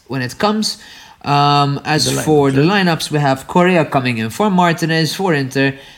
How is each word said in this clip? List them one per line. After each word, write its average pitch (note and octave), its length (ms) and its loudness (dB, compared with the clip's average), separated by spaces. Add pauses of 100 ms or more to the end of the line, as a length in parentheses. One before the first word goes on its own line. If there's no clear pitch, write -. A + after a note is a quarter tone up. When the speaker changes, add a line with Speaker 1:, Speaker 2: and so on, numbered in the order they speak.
Speaker 1:
when C3 140 -6
it B2 160 -8
comes. G#3+ 440 -2 (420)
Um, C#3+ 600 2
as D3+ 200 0 (100)
Speaker 2:
The C3+ 80 -4
Speaker 1:
for C#3+ 280 2
Speaker 2:
lineups, C3+ 40 0
Speaker 1:
the C3+ 100 2
Speaker 2:
yeah. F3 60 2 (140)
Speaker 1:
lineups, E3 260 -2
we D3+ 80 -2
have C3+ 300 0
Correa F3+ 380 2
coming B2 320 -2
in A2+ 120 -4
for G#3 200 -2
Martinez D#3+ 640 0
for F#3+ 200 -2
Inter, C3+ 420 -2 (220)